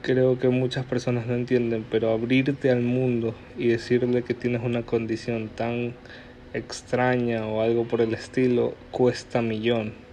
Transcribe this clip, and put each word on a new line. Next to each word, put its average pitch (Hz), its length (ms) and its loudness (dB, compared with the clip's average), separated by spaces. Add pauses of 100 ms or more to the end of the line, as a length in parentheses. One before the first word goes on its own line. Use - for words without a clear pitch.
creo 127 380 2
que 131 100 2
muchas 127 360 0
personas 123 420 -2
no 123 80 -2
entienden, 120 560 0
pero 113 220 2
abrirte 131 580 2
al 123 120 4
mundo 120 520 0 (240)
y 120 80 0
decirle 120 560 2
que 120 100 -6
tienes 120 300 -2
una 120 200 -2
condición 113 680 -4
tan 117 460 -4 (580)
extraña 123 920 0
o 110 160 -2
algo 117 220 4
por 117 180 0
el 113 140 2
estilo 120 600 0 (160)
cuesta 123 500 0
millón. 113 500 0 (200)